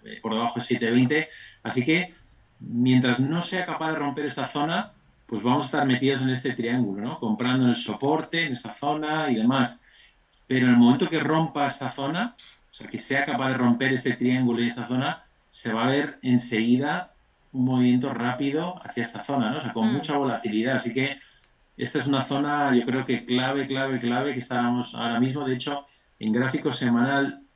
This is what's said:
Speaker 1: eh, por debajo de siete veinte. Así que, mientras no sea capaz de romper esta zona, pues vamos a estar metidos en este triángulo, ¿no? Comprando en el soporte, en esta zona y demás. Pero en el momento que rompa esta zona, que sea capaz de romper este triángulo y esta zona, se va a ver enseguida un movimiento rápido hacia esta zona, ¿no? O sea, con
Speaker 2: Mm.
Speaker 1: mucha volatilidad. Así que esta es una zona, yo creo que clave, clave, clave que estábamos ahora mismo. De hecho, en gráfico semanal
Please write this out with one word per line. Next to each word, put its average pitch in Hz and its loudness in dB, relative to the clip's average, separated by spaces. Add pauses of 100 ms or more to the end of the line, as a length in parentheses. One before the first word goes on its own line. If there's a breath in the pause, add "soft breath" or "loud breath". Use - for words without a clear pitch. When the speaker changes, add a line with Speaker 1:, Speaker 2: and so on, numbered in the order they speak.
Speaker 1:
eh, 107 -16
por 113 -4
debajo 117 -2
de 120 -2
siete 113 0
veinte. 131 2 (340 loud breath)
Así 123 -2
que, 170 0 (460 soft breath)
mientras 123 4
no 160 0
sea 180 -2
capaz 160 -4
de 156 -2
romper 143 -4
esta 135 -4
zona, 165 -2 (340)
pues 104 -6
vamos 135 2
a - -4
estar 143 0
metidos 131 2
en 131 2
este 127 -2
triángulo, 117 -2
¿no? 131 -6
Comprando 123 0
en 123 6
el 113 2
soporte, 156 -2
en 139 -4
esta 117 -10
zona 151 -2
y 123 2
demás. 123 0 (640 soft breath)
Pero 127 2
en 123 8
el 120 6
momento 135 6
que 160 0
rompa 156 2
esta 135 -4
zona, 165 -4 (520 loud breath)
que 110 -6
sea 139 0
capaz 135 -2
de 131 0
romper 123 4
este 123 0
triángulo 123 2
y 120 0
esta 117 -6
zona, 131 -4 (240)
se - -8
va 113 0
a 131 2
ver 143 0
enseguida 123 2 (400)
un 127 0
movimiento 127 4
rápido 143 -2
hacia - -6
esta 110 -8
zona, 127 0
¿no? 143 -4
O - -6
sea, 151 -6
con 113 2
Speaker 2:
Mm. 127 2
Speaker 1:
mucha 143 -2
volatilidad. 117 0
Así 117 -4
que 135 -2 (600 loud breath)
esta - -4
es 123 -2
una 139 2
zona, 143 0
yo 120 4
creo 127 -2
que 117 -4
clave, 127 0
clave, 135 -2
clave 123 -2
que 127 -8
estábamos 123 -2
ahora 117 -2
mismo. 131 0
De 131 -2
hecho, 143 -6 (360 loud breath)
en 110 -2
gráfico 131 0
semanal 131 0 (140)